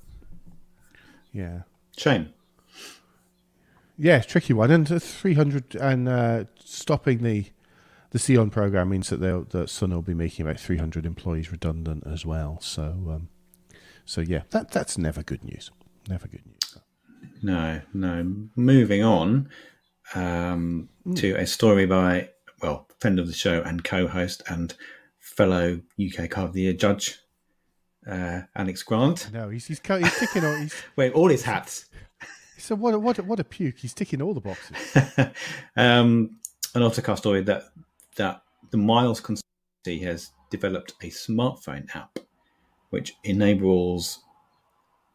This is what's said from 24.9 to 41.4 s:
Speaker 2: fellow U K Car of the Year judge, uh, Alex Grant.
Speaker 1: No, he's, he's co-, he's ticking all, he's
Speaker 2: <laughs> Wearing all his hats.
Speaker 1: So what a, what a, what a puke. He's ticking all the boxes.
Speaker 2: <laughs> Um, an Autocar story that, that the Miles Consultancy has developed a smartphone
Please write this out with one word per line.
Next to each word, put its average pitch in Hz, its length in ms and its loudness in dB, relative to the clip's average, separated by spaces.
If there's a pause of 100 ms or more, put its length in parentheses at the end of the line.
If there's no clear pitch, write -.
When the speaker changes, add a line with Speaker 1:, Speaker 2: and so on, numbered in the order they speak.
Speaker 2:
fellow 87 600 0 (160)
U 98 120 -2
K 85 200 -8
Car 95 160 -4
of 90 80 -6
the 92 80 -2
Year 92 100 2
judge, 98 480 0 (880)
uh, 90 340 -6 (120)
Alex 95 280 -6
Grant. 135 500 0
Speaker 1:
No, 110 160 -10
he's, 113 180 -12
he's 156 140 -10
co-, 196 160 -2
he's 175 200 0
ticking 190 280 -2
all, 151 100 -2
he's 151 180 -8 (120)
Speaker 2:
<laughs> - 100 -20
Wearing 127 160 2
all 160 160 6
his 135 160 4
hats. - 460 -6 (680)
Speaker 1:
So - 180 -6
what 220 180 0
a, 214 60 2
what 226 200 0
a, 196 40 -4
what 196 180 -4
a - 20 0
puke. - 360 -6
He's 120 140 -10
ticking - 280 -6
all 190 120 -2
the 147 60 -6
boxes. 95 380 -12 (760)
Speaker 2:
<laughs> - 240 -14
Um, 117 640 6 (340)
an 120 100 2
Autocar 113 340 0
story 98 240 2
that, 98 220 -2 (520)
that 95 260 -4 (300)
the 120 60 0
Miles 117 420 4
Consultancy - 840 -10
has 85 280 -8 (180)
developed 92 520 -6
a 92 60 -12
smartphone 113 840 -6